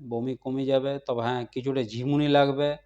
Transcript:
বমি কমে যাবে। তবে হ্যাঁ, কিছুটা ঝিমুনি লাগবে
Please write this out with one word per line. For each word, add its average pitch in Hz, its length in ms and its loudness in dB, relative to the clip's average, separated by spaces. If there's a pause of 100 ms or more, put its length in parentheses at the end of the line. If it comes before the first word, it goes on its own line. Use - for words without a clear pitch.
(100)
বমি 120 260 -4
কমে 135 300 -6
যাবে। 135 340 0
তবে 120 220 -4
হ্যাঁ, 123 240 -2
কিছুটা 131 380 -2
ঝিমুনি 135 440 0
লাগবে 143 580 4